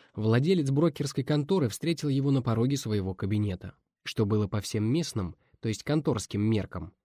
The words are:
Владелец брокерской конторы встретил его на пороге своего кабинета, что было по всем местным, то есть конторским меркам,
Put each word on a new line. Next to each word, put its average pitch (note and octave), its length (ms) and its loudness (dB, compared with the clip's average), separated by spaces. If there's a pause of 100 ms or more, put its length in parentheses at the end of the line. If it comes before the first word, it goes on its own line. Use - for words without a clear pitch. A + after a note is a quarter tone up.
(160)
Владелец C3+ 560 2
брокерской C#3+ 520 0
конторы D3 460 0
встретил D#3+ 400 -4
его C#3 220 2
на C3+ 100 4
пороге B2+ 340 2
своего G2+ 380 -2
кабинета, G2+ 640 -4 (280)
что - 220 0
было G#2 220 2
по G#2 140 -4
всем G#2+ 220 -2
местным, A2 520 -2 (240)
то A2+ 100 -4
есть G#2+ 140 -6
конторским C#3 580 0
меркам, G2 520 -2 (120)